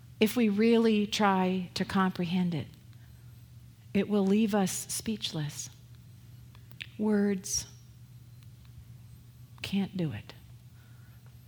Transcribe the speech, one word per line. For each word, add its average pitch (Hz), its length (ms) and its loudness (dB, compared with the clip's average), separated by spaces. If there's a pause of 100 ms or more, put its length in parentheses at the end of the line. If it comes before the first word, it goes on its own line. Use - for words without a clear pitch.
(200)
If 214 160 4
we 233 140 4
really 220 580 4
try 185 680 2
to 190 100 -4
comprehend 180 680 0
it, 139 140 -4 (1300)
it 196 140 2
will 202 180 2
leave 208 280 4
us 196 360 0
speechless. - 800 -6 (1300)
Words 202 680 0 (2000)
can't 196 360 -4
do 156 160 -2
it, 104 200 -12 (1160)